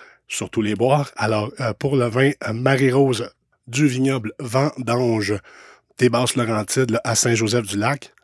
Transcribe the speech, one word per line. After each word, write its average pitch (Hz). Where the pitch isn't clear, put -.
surtout -
les 107
boire. 131
Alors, 107
euh, 113
pour 143
le 123
vin, 131
euh, 110
Marie-Rose 131
du 139
vignoble 127
Vendange 120
des 123
Basses 120
Laurentides, 113
là, 113
à 117
Saint-Joseph-du-Lac, 110